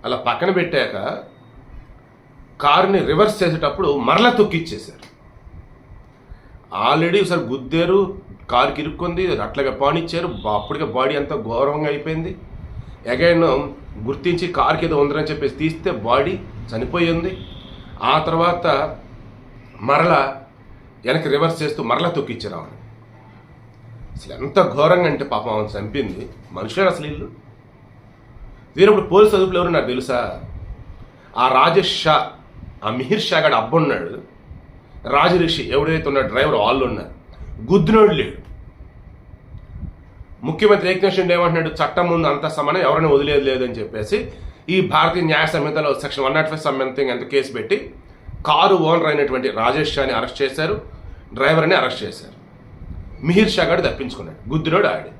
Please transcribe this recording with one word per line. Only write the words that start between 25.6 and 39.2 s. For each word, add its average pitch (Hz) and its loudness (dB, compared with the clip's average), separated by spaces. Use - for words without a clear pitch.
చంపింది 104 -6
మనుషులే 110 -2
అసలు 151 0
వీళ్ళు. 151 -10
వీరప్పుడు 196 6
పోలీసు 208 8
అదుపులో 185 2
ఎవరు 170 0
నాకు 143 2
తెలుసా? 123 -2
ఆ 127 4
రాజేష్ 160 4
షా, 151 2
ఆ 107 -2
మిహిర్ 127 -2
షా 165 0
గాడు 147 4
అబ్బున్నాడు, 113 0
రాజరిషి 156 2
ఎవడైతే 151 0
ఉన్నాడు 135 2
డ్రైవర్, 139 2
వాళ్ళు 123 2
ఉన్నారు. 98 -6
గుద్దినోడు 208 6
లేడు. 131 -4